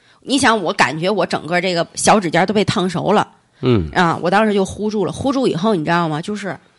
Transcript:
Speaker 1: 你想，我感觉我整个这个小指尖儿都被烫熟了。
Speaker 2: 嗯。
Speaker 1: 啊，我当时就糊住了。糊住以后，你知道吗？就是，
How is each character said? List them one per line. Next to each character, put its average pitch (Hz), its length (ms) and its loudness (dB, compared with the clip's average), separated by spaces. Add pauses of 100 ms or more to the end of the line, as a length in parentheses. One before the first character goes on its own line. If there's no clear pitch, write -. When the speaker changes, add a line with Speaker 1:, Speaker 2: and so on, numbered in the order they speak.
(220)
Speaker 1:
你 262 160 -2
想， 226 260 2
我 156 80 -2
感 143 260 0
觉 170 120 0
我 190 160 0
整 - 200 -6
个 175 140 -2
这 180 140 -2
个 170 120 0 (100)
小 180 220 4
指 175 140 0
尖 170 100 2
儿 190 40 2
都 208 80 -2
被 202 100 2
烫 185 260 0
熟 165 220 -2
了。 202 160 2 (340)
Speaker 2:
嗯。 113 320 2
Speaker 1:
啊， 170 280 2
我 170 80 -2
当 202 160 4
时 208 80 2
就 196 100 2
糊 202 260 -4
住 208 160 -2
了。 139 60 -4
糊 262 220 -2
住 262 120 0
以 165 80 2
后， 202 220 0
你 156 80 -2
知 160 80 -2
道 170 160 2
吗？ 151 140 -4
就 208 120 -8
是， 202 240 -8 (220)